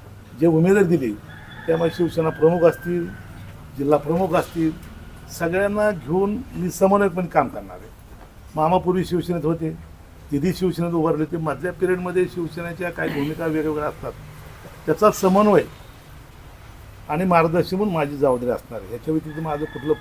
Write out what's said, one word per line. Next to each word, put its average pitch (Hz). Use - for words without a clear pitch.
जे 160
उमेदवार 175
दिले, 147
त्यामुळे 165
शिवसेना 160
प्रमुख 165
असतील, 170
जिल्हा 143
प्रमुख 165
असतील, 160
सगळ्यांना 202
घेऊन 185
मी 170
समन्वयकपणे 190
काम 156
करणार 98
आहे. -
मामा 160
पूर्वी 180
शिवसेनेत 170
होते, 165
दिदी 147
शिवसेनेत 170
उभारले 160
होते, 165
मधल्या 160
पिरियडमध्ये 180
शिवसेनेच्या 170
काही 160
भूमिका 156
वेगवेगळ्या 156
असतात, 120
त्याचा 190
समन्वय 190
आणि 165
मार्गदर्शन 170
म्हणून 202
माझी 147
जबाबदारी 127
असणार 110
आहे. 98
ह्याच्या 120
व्यतिरिक्त 156
माझं 151
कुठलं 151